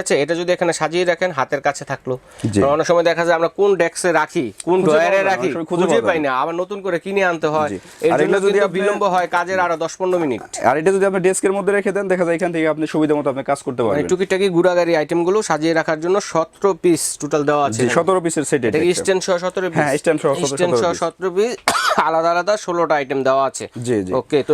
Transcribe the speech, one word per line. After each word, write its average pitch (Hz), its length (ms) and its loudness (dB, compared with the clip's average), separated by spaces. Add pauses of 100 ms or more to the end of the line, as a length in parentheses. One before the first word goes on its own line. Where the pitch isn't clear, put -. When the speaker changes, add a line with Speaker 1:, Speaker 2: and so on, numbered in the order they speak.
Speaker 1:
আছে? 190 200 0
এটা 151 180 0
যদি 175 160 -2
এখানে 170 240 0
সাজিয়ে 165 300 0
রাখেন, 180 280 0
হাতের 135 280 -2
কাছে 143 160 -2 (100)
থাকলো। 127 220 -6 (380)
Speaker 2:
জি। 101 80 2
Speaker 1:
কারণ 139 160 4
অনেক 156 140 0
সময় 170 200 4
দেখা 165 160 0
যায় 170 120 2
আমরা 165 200 0
কোন 202 120 4 (100)
ডেস্কে 170 300 0 (100)
রাখি, 151 260 -2 (220)
কোন 180 100 2
Speaker 2:
খুঁজে 185 80 2
Speaker 1:
ড্রয়ারে 160 240 4
Speaker 2:
পাওয়া 196 60 2
যায় 196 80 2
না, 190 80 0
Speaker 1:
রাখি, 185 160 -2
Speaker 2:
অনেক 131 60 -4
সময় 160 160 -6
খুঁজে 175 120 0
Speaker 1:
খুঁজে 180 60 2
Speaker 2:
পাওয়া 147 140 2
যায় 147 60 0
Speaker 1:
পাই 170 160 0
Speaker 2:
না। 139 40 0
Speaker 1:
না, 127 140 0
আবার 165 200 -4
নতুন 196 220 -8
করে 175 200 -2
কিনে 196 260 -2
আনতে 165 240 -2
হয়। 151 180 0
Speaker 2:
জি। 92 60 -8 (280)
Speaker 1:
এর 165 60 4
Speaker 2:
আর 131 80 2
Speaker 1:
জন্য 160 140 2
Speaker 2:
এটা 196 120 2
যদি 202 60 4
Speaker 1:
কিন্তু 196 160 2
Speaker 2:
আপনি 165 100 -4
Speaker 1:
বিলম্ব 202 240 0 (120)
হয় 175 220 0
কাজের 175 280 -2
আরো 170 200 -2
দশ 160 140 -6
পনেরো 180 260 0
মিনিট। 120 180 -2 (260)
Speaker 2:
আর 127 120 2
এটা 170 160 2
যদি 196 140 2
আপনি 190 160 -2
ডেস্কের 190 300 0
মধ্যে 196 200 -2
রেখে 202 180 -2
দেন, 202 180 -2
দেখা 180 140 0
যায় 170 120 0
এখান 175 140 -2
থেকে 160 160 0
আপনি 156 180 -2
সুবিধা 151 320 2
মতো 147 120 -2
আপনি 131 200 -6
কাজ 139 160 0
করতে 127 140 -6
Speaker 1:
মানে 117 80 2
Speaker 2:
পারবেন। 147 220 0
Speaker 1:
টুকিটাকি 185 360 0 (100)
গুড়াগাড়ি 175 440 4
আইটেমগুলো 170 420 0
সাজিয়ে 160 380 0
রাখার 160 240 -2
জন্য 185 120 2 (140)
সতেরো 165 400 0 (120)
পিস 170 200 2 (160)
টোটাল 147 300 -2
দেওয়া 147 160 2
আছে 117 100 -2
Speaker 2:
জি, 117 80 0
Speaker 1:
এখানে। 123 140 2
Speaker 2:
সতেরো 185 280 2
পিসের 160 240 -2
সেট 143 140 0
Speaker 1:
এটা 120 60 2
Speaker 2:
এটা 151 100 0
Speaker 1:
কি 175 120 2
Speaker 2:
একটা। 175 100 0
Speaker 1:
স্ট্যান্ড 185 260 0
সহ 185 180 0
সতেরো 185 260 -4
পিস? 165 80 -2
Speaker 2:
হ্যাঁ, 147 220 2
স্ট্যান্ড 156 220 0
সহ 147 100 2
সতেরো, 139 180 -2
Speaker 1:
স্ট্যান্ড 170 320 0
সহ 170 100 0
Speaker 2:
সতেরো - 0 -
পিস। - 80 -6
Speaker 1:
সতেরো 175 360 -4
পিস, 226 160 0 (260)
<coughs> - 280 0
আলাদা 165 260 0
আলাদা 175 220 0 (100)
ষোলোটা 170 360 0
আইটেম 135 280 -4
দেওয়া 135 220 2
আছে। - 140 -10 (220)
Speaker 2:
জি, 120 100 0 (100)
জি। 92 140 -6
Speaker 1:
ওকে, 147 260 -2
তো 151 80 2